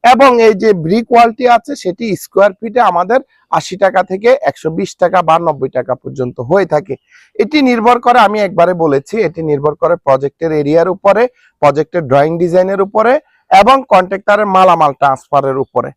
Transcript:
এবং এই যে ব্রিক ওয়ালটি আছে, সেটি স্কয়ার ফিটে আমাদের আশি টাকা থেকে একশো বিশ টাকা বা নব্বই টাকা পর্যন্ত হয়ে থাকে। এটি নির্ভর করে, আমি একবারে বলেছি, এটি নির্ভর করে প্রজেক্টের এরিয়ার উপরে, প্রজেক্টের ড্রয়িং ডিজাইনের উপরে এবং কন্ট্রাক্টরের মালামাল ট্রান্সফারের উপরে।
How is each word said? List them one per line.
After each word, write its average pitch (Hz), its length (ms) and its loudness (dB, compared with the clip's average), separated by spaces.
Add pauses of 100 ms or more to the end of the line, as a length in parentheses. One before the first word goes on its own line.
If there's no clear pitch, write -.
এবং 254 260 4 (120)
এই 226 140 2
যে 214 180 -2
ব্রিক 185 380 -2
ওয়ালটি 233 340 2 (100)
আছে, 233 200 -6
সেটি 190 300 -8 (100)
স্কয়ার 196 440 0
ফিটে 226 220 -4 (100)
আমাদের 180 280 -2 (320)
আশি 165 260 -4
টাকা 208 260 0
থেকে 196 260 -2 (200)
একশো 151 280 -8
বিশ 196 140 -6 (100)
টাকা 180 200 0
বা 160 140 2 (100)
নব্বই 135 320 -4
টাকা 127 180 -4
পর্যন্ত 131 420 -10 (120)
হয়ে 185 240 0
থাকে। 151 220 -4 (400)
এটি 302 260 -2
নির্ভর 240 380 2
করে, 240 200 2
আমি 208 200 2
একবারে 175 340 0
বলেছি, 156 420 -2 (120)
এটি 165 160 -8
নির্ভর 147 320 -2
করে 165 200 -2 (100)
প্রজেক্টের 139 460 -2
এরিয়ার 156 440 0
উপরে, 202 280 0 (380)
প্রজেক্টের 151 480 0
ড্রয়িং 143 280 2
ডিজাইনের 185 440 0
উপরে 214 320 0 (380)
এবং 202 260 4 (160)
কন্ট্রাক্টরের 196 640 0
মালামাল 170 440 2
ট্রান্সফারের 139 680 -2
উপরে। 123 320 -6